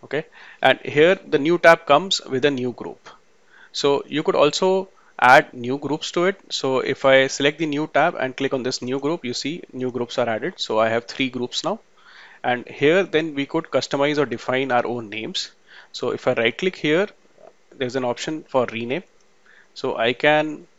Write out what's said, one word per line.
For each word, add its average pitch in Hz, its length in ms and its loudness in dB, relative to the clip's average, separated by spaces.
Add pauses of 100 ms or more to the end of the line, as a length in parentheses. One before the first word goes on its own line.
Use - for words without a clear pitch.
Okay, 135 220 -6 (360)
and 131 180 4
here 156 360 4
the 147 220 -4
new 160 200 0
tab 170 280 6
comes 170 340 2
with 131 240 -6
a 147 80 4
new 123 200 -4
group, - 380 -14 (640)
so 143 340 0
you 143 160 -4
could 175 140 0
also 185 520 2 (300)
add 131 340 8
new 123 260 -6
groups 143 340 -6
to 175 140 0
it. 196 140 -2 (100)
So 131 280 -2
if - 260 -4
I 135 220 6
select 143 320 -2
the 160 80 -4
new 151 220 -4
tab 160 260 2
and 131 220 -4
click 135 180 -2
on 131 80 -4
this 123 180 -6
new 127 200 -4
group, 156 240 -4
you 123 100 -6
see 151 280 -8 (100)
new 127 180 -6
groups 120 280 -6
are 120 100 0
added. 117 300 -4
So - 200 -2
I 113 100 4
have 113 180 -2
three 131 240 -4
groups 120 340 -8
now, 190 160 -4 (640)
and 123 240 -2
here 156 340 4
then 160 320 -2
we 139 100 -2
could 160 280 -4
customize 143 460 0
or 147 80 2
define 127 440 -4
our 120 160 2
own 117 220 -6
names. 110 420 -8 (400)
So 127 200 -4
if - 180 -2
I 127 60 2
right 117 220 0
click 185 200 -4
here, 160 320 0 (680)
there's 123 200 -4
an 127 80 -2
option 123 400 -6
for 123 220 0
rename. 120 360 -6 (720)
So - 220 -6
I 117 160 2
can 151 560 0 (100)